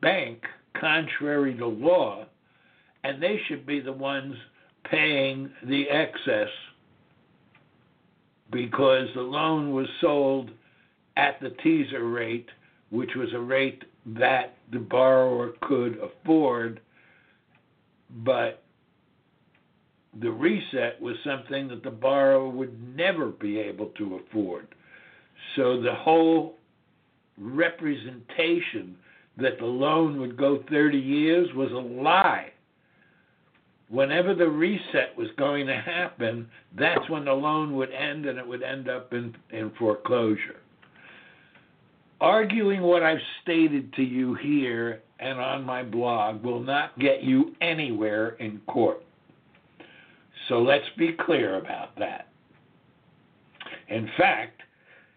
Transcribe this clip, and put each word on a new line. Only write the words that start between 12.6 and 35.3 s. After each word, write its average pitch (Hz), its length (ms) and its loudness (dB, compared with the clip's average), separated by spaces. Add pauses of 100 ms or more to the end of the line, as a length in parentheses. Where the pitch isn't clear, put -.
which 123 260 -4
was 123 180 -4
a 123 40 -4
rate 135 440 -2 (240)
that 123 500 0 (160)
the 120 60 -4
borrower 127 760 4 (100)
could 120 360 0
afford, 120 840 0 (1400)
but 120 380 0 (1600)
the 117 100 -2
reset 123 680 -2
was 117 240 -6
something 139 440 -6
that 120 140 -12
the 131 80 -10
borrower 135 580 4
would 123 480 -8
never 170 300 0
be 104 320 -4
able 101 280 -6
to 95 340 -8
afford. 95 480 -4 (880)
So 123 240 2
the 120 140 0
whole 160 640 4 (800)
representation 127 1600 -4 (400)
that 123 220 -2
the 117 80 -6
loan 143 540 2
would 123 160 -8
go 139 340 2
thirty 147 280 4
years 151 560 2
was 131 180 -2
a - 20 -6
lie. 127 760 0 (1400)
Whenever 151 460 2
the 170 140 4
reset 156 680 0
was 117 120 -6 (100)